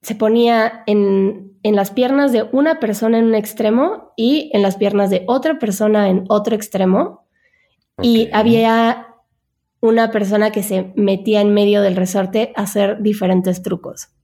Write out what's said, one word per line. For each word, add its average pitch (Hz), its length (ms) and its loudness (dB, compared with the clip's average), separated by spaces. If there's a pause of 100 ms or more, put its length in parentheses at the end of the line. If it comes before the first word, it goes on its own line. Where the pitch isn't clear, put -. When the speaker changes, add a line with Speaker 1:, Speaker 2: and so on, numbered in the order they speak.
Speaker 1:
se 214 140 -10
ponía 226 720 2
en, 196 640 0 (100)
en 214 120 2
las 196 160 0
piernas 262 400 0
de 226 200 0
una 311 280 0
persona 226 400 0
en 226 60 2
un 226 100 2
extremo 233 840 -2
y 277 360 0
en 208 100 2
las 196 140 0
piernas 202 320 0
de 185 180 0
otra 277 320 -2
persona 214 500 0
en 185 200 0
otro 208 260 0
extremo. 202 720 -2 (760)
Y 226 220 2
Speaker 2:
Ok. 226 100 -4
Speaker 1:
había 226 760 2 (760)
una 226 280 2
persona 214 420 0
que 208 120 -4
se 185 320 -4
metía 202 460 0
en 208 120 2
medio 208 280 2
del 196 160 2
resorte 190 580 -2
a 220 80 -6
hacer 202 380 -2
diferentes 185 600 0
trucos. - 480 -10 (140)